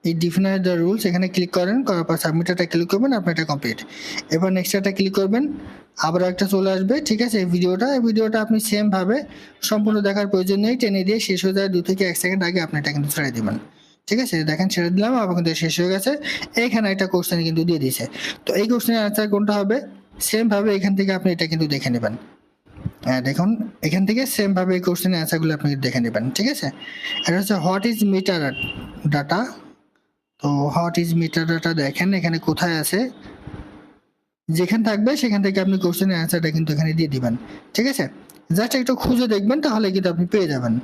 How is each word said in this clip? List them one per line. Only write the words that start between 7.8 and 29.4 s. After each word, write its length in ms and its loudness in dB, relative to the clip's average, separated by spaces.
এই 100 2
ভিডিওটা 380 2
আপনি 120 2
সেমভাবে 480 2
সম্পূর্ণ 280 2
দেখার 240 0
প্রয়োজন 340 2
নেই, 160 2
টেনে 260 2
দিয়ে 200 2
শেষ 180 0
হয়ে 120 2
যায় 160 2
দু 140 2
থেকে 240 0
এক 100 -6
সেকেন্ড 260 0
আগে 180 0
আপনি 160 -6
এটা 140 -2
কিন্তু 200 0
ছেড়ে 220 -2
দিবেন, 180 -2
ঠিক 180 2
আছে? 100 -4
দেখেন 240 0
ছেড়ে 220 0
দিলাম, 160 2
আবার 160 0
কিন্তু 140 0
শেষ 160 -2
হয়ে 140 2
গেছে। 180 0
এইখানে 300 0
একটা 200 0
কোশ্চেন 340 0
কিন্তু 220 0
দিয়ে 140 2
দিয়েছে, 220 -2
তো 60 -2
এই 100 2
কোশ্চেনের 360 2
আনসার 260 0
কোনটা 260 2
হবে 180 2
সেমভাবে 500 2
এখান 220 2
থেকে 200 2
আপনি 160 2
এটা 160 -2
কিন্তু 220 0
দেখে 220 -2
নেবেন। 180 -2
হ্যাঁ, 200 0
দেখুন 220 0
এখান 220 2
থেকে 140 0
সেমভাবে 420 2
এই 100 -2
কোশ্চেনের 340 0
আনসারগুলো 360 0
আপনি 120 0
দেখে 200 0
নেবেন, 180 -2
ঠিক 180 0
আছে? 140 -6
এটা 140 2
হচ্ছে 160 0
what 260 0
is 80 -4
metadata, 1300 -2